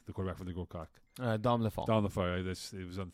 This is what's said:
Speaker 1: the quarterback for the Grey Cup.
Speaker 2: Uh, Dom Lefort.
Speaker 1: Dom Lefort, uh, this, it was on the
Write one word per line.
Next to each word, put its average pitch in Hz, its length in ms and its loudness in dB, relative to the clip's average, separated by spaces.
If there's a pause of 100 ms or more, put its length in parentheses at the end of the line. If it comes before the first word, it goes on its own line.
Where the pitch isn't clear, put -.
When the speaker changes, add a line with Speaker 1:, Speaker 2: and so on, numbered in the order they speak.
Speaker 1:
the 104 80 -10
quarterback 92 240 -2
for 92 60 -8
the 90 100 -6
Grey 87 140 -4
Cup. 80 200 -8 (320)
Speaker 2:
Uh, 117 160 2
Dom 117 260 4
Lefort. - 240 0
Speaker 1:
Dom 107 220 6
Lefort, 90 320 0
uh, - 20 -2
this, 92 300 -6
it 92 140 -8
was 90 120 -6
on 92 120 -6
the - 40 -20